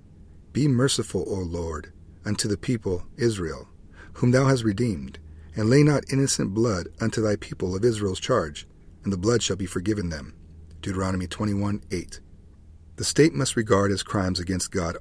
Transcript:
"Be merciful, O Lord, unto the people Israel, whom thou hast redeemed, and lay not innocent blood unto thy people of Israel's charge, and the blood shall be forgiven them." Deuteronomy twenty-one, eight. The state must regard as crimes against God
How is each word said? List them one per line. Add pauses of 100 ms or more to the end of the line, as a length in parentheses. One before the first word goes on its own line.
(520)
"Be
merciful,
O
Lord, (320)
unto
the
people
Israel, (460)
whom
thou
hast
redeemed, (380)
and
lay
not
innocent
blood (120)
unto
thy
people
of
Israel's
charge, (340)
and
the
blood
shall
be
forgiven
them." (460)
Deuteronomy
twenty-one,
eight. (760)
The
state
must
regard
as
crimes
against
God